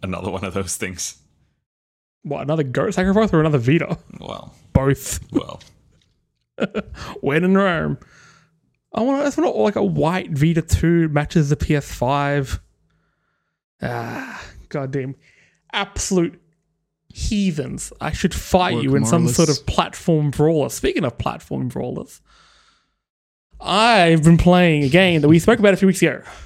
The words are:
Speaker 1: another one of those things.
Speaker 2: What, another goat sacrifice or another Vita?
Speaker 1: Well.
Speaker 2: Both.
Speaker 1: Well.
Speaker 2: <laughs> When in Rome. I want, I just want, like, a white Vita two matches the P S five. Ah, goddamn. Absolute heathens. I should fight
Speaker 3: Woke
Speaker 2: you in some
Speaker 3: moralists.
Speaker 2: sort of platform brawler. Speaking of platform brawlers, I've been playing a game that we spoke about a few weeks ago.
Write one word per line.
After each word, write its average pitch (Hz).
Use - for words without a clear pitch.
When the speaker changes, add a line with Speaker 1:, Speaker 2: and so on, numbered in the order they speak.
Speaker 1:
another 92
one 95
of 92
those 95
things. 92
Speaker 2:
What, 147
another 151
goat 139
sacrifice 190
or 165
another 151
Vita? 151
Speaker 1:
Well. -
Speaker 2:
Both. 135
Speaker 1:
Well. -
Speaker 2:
<laughs> -
When 147
in 190
Rome. 160
I -
want, 277
I 294
just 285
want, -
like, 214
a 208
white 165
Vita 160
two 165
matches 147
the 147
P -
S 143
five. 143
Ah, 120
goddamn. 135
Absolute 196
heathens. 156
I 151
should -
fight -
Speaker 3:
Woke -
Speaker 2:
you 135
in 139
some 170
Speaker 3:
moralists. 123
Speaker 2:
sort 160
of 143
platform 156
brawler. 151
Speaking -
of 120
platform -
brawlers, 131
I've 180
been 165
playing 175
a 135
game 175
that 147
we 160
spoke 220
about 202
a -
few 190
weeks 190
ago. 156